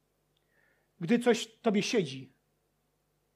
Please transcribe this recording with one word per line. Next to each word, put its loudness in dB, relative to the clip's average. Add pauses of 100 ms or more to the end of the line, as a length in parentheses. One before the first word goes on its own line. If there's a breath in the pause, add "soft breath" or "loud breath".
(1000)
gdy 2
coś 2
tobie 0
siedzi, -4 (1040)